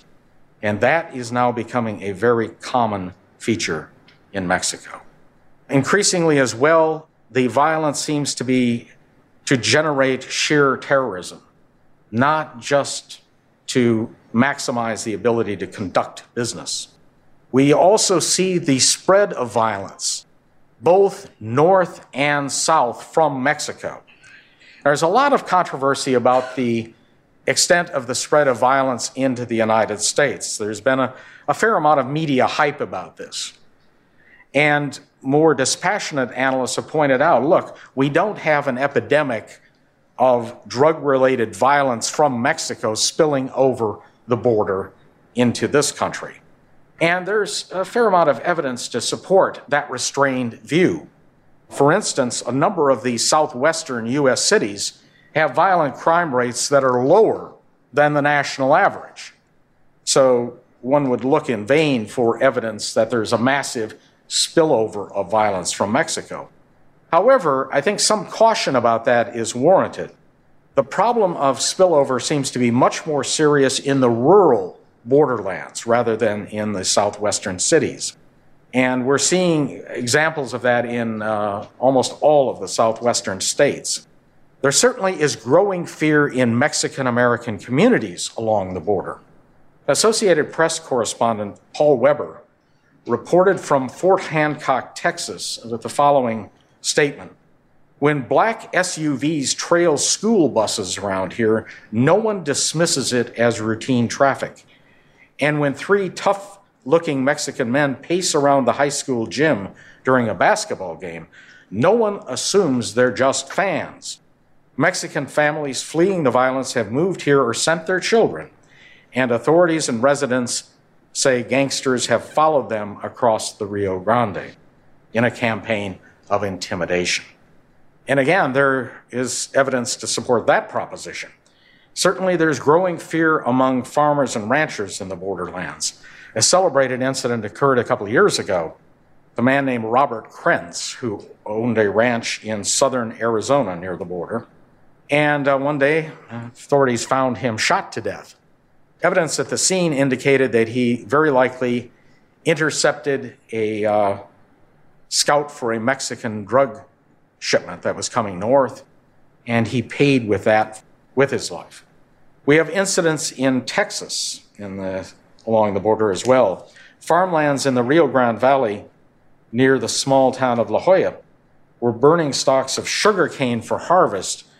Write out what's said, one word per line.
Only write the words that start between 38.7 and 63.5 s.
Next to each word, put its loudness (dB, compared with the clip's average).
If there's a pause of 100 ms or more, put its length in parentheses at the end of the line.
epidemic -2 (580)
of 2 (120)
drug-related 2
violence 2
from 0
Mexico -2
spilling 0
over 0 (280)
the 0
border 0 (420)
into 0
this 2
country. -6 (600)
And 0
there's -4
a -4
fair 0
amount 4
of 2
evidence -4
to -4
support 0
that 0
restrained -2
view. 0 (600)
For 4
instance, -2
a -6
number 0
of 0
the -2
southwestern -2
U 2
S 0
cities -2 (320)
have 2
violent 2
crime 2
rates -2
that 4
are 2
lower 4 (380)
than 4
the 2
national 2
average. -2 (720)
So 2 (220)
one 0
would -2
look 0
in -4
vain 2
for 0
evidence -2
that 2
there's -2
a 0
massive -2 (300)